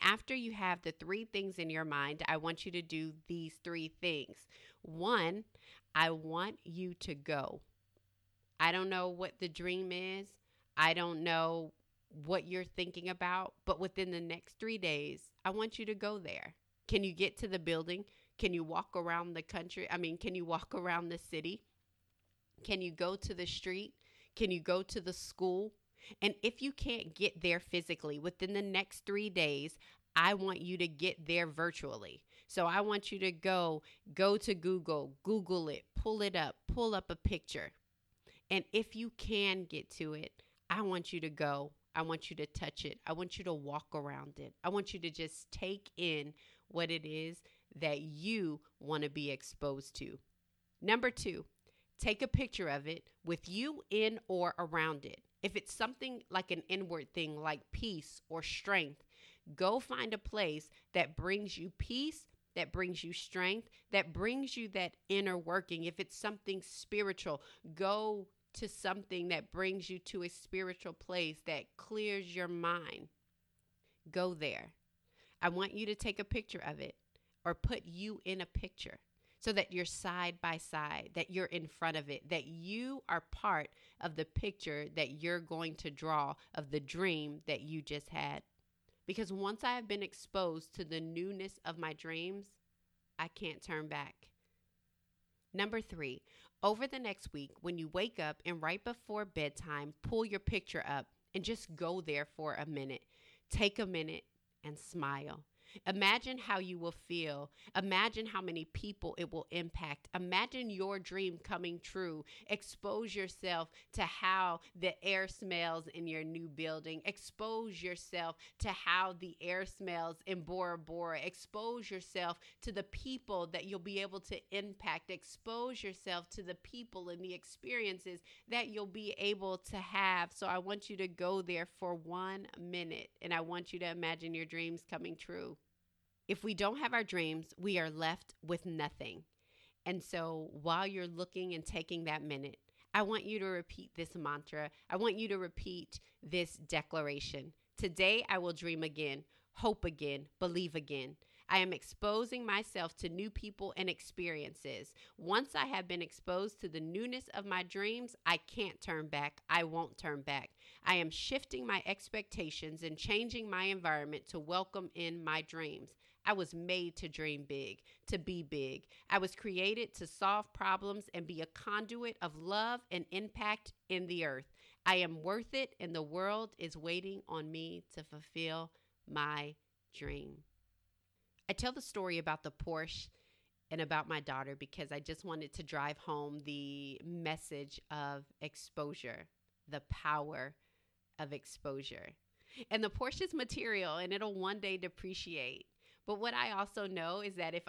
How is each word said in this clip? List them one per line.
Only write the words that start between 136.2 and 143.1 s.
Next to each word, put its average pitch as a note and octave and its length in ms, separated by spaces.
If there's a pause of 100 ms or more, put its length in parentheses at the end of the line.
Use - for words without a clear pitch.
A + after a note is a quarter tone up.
If - 160
we G#3+ 100
don't G3+ 260
have D4+ 140
our A3+ 120
dreams, D#3+ 520
we F#3 220
are D#3+ 100
left D#3+ 440 (120)
with E3+ 200
nothing. D3 580 (640)
And F3+ 180
so E3 460 (120)
while E3+ 240
you're F#3+ 220
looking F3+ 460
and D#3+ 120
taking E3 380
that D#3 180
minute, C#3+ 360 (360)
I G#3 100
want G#3+ 200